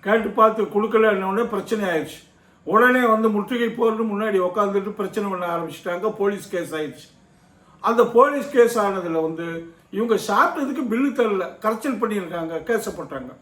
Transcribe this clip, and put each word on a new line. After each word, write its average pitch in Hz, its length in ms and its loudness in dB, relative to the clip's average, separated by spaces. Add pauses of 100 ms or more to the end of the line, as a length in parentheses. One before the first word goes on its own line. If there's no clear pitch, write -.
கேட்டு 202 280 2
பார்த்து 220 340 4
கொடுக்கலன்ன 214 600 2
உடனே 196 240 -2
பிரச்சனை 202 420 -4
ஆயிடுச்சு. 160 340 -4 (400)
உடனே 247 420 4
வந்து 220 240 4
முற்றுகை 233 380 -2
போர்னு 226 360 0
முன்னாடி 202 460 0
உக்காந்துட்டு 196 400 -2
பிரச்சனை 202 400 -6
பண்ண 180 280 -4
ஆரம்பிச்சிட்டாங்க. 180 580 -6
போலீஸ் 202 340 -2
கேஸ் 160 260 -6
ஆயிடுச்சு. 151 320 -8 (720)
அந்த 226 260 4
போலீஸ் 277 460 4
கேஸ் 233 280 4
ஆனதுல 180 420 -2
வந்து 165 520 -6 (160)
இவங்க 220 260 0
சாப்பிட்டதுக்கு 262 760 0
பில்லு 254 200 0
தரல, 202 500 -2
கரைச்சல் 220 400 -2
பண்ணியிருக்காங்க, 175 540 -4
கேஸை 190 440 -4
போட்டாங்க. 135 440 -12